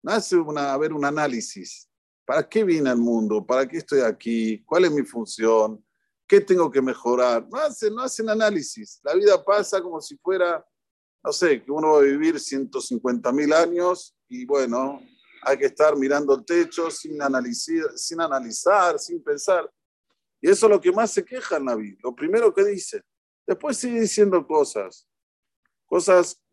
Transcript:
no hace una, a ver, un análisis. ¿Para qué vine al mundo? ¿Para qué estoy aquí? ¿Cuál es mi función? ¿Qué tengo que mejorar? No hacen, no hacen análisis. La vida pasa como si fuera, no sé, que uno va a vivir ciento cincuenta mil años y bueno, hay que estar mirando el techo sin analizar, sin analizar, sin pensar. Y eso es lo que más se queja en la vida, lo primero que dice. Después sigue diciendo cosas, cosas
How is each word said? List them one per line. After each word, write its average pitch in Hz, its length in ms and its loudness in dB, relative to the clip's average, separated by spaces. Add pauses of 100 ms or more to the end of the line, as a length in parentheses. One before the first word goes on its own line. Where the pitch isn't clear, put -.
no - 80 -6
hace 196 260 0
una, 147 360 0
a 135 40 -2
ver, 156 160 -2
un 143 120 -2
análisis. 135 840 -6 (360)
¿Para 139 220 -2
qué 220 160 0
vine 160 280 2
al 123 60 0
mundo? 110 480 0
¿Para 131 220 0
qué 165 100 -10
estoy 143 240 0
aquí? 110 640 -4
¿Cuál 175 200 2
es 170 60 2
mi 147 100 0
función? 110 840 -2 (440)
¿Qué 202 140 6
tengo 180 280 2
que 135 120 2
mejorar? 123 680 0
No 226 80 -8
hacen, 240 380 -2
no 247 80 -6
hacen 220 260 -6
análisis. 208 760 -2
La 147 120 -2
vida 196 280 4
pasa 202 380 0
como 170 180 -10
si 147 180 -16
fuera, 175 460 -2 (600)
no 147 100 -4
sé, 147 300 0
que 131 80 -10
uno 156 220 2
va 151 60 8
a 143 40 8
vivir 147 360 2
ciento 135 400 -6
cincuenta 120 520 -4
mil 147 200 0
años 175 640 0 (120)
y 123 180 -12
bueno, 131 560 -2 (400)
hay 135 160 0
que 139 80 0
estar 151 300 2
mirando 139 400 2
el 117 100 -12
techo 165 460 0
sin 151 300 -12
analizar, 135 760 -4
sin 165 240 -8
analizar, 156 760 0
sin 170 240 -10
pensar. 156 460 -2 (680)
Y 156 100 2
eso 196 180 4
es - 20 8
lo 202 100 6
que 175 120 2
más 220 200 0
se - 140 -2
queja 247 320 -6
en 139 80 -6
la 123 100 -2
vida, 107 280 -10
lo 127 100 -6
primero 196 400 0
que 196 100 2
dice. 196 380 -4 (460)
Después 226 300 -4
sigue 233 240 -2
diciendo 196 440 2
cosas, 127 640 -2 (800)
cosas 175 520 2 (140)